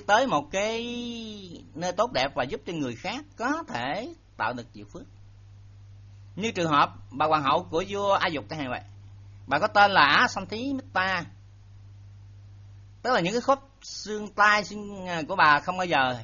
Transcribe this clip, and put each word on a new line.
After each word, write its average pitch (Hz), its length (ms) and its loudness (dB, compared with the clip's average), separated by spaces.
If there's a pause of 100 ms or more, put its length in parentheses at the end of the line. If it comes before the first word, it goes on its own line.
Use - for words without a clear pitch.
tới 240 200 4
một 147 240 0
cái 226 340 -2 (880)
nơi 175 180 -4
tốt 180 200 0
đẹp 135 240 0
và 135 80 -2
giúp 214 220 -8
cho 185 80 -6
người 131 220 -4
khác 233 300 -8 (120)
có 294 300 -2
thể 208 480 -6 (220)
tạo 113 160 -2
được 120 200 -12
việc 104 200 -16
phước. - 140 -16 (1300)
Như 220 160 -4
trường 170 180 -2
hợp 151 240 4 (180)
bà 143 140 0
hoàng 156 180 2
hậu 156 200 2
của 175 260 -2
vua 202 240 0
A 190 140 2
Dục 147 220 -4
chẳng 156 100 -8
hạn 131 100 -6
vậy. 120 120 -6 (680)
Bà 143 120 0
có 202 80 0
tên 202 240 6
là 160 140 8
Á 180 220 6
Sanh 190 180 -8
Thí 254 280 -6
Mít 262 200 -8
Ta. 185 320 -2 (1800)
Tức 247 120 0
là 208 60 4
những 185 140 0
cái 240 80 0
khớp 269 180 2 (220)
xương 214 520 -10
tay, 208 300 6
xương, 202 440 -10
à, 170 200 -2
của 190 80 -4
bà 151 240 8
không 185 180 -4
bao 185 80 -2
giờ 131 380 2